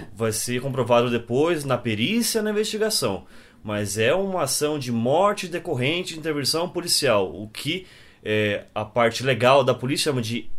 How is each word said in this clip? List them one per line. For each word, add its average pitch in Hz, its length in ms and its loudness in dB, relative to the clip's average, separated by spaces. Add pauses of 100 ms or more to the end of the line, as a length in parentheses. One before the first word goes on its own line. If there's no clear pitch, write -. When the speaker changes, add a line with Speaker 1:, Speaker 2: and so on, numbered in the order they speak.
Speaker 1:
<laughs> - 140 -14
Speaker 2:
vai 110 160 0
ser 123 300 -2
comprovado 123 500 2
depois 139 540 0
na 131 140 0
perícia, 180 640 0
na 214 80 -2
investigação. 208 760 -2 (400)
Mas 104 320 -2
é 113 180 4
uma 190 280 0
ação 147 360 0
de 123 140 -6
morte 170 560 2
decorrente 170 640 -2
de 160 60 -12
intervenção 151 500 -2
policial, 127 680 0
o 104 140 -10
que, 170 380 -6 (360)
é, 104 420 0 (100)
a 107 100 -2
parte 117 380 0
legal 131 420 6
da 127 100 2
polícia 147 360 -2
chama 131 100 0
de 113 380 -4